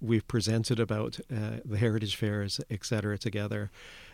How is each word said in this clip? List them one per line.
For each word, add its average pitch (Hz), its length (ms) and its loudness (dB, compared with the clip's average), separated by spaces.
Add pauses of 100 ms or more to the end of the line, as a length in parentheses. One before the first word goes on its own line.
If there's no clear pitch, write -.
we've 113 260 4
presented 113 520 2
about, 110 400 0 (120)
uh, 110 320 -2
the 104 140 -2
Heritage 107 380 2
Fairs, 104 440 0 (120)
et 107 120 -4
cetera, 104 360 0
together 104 500 -2 (440)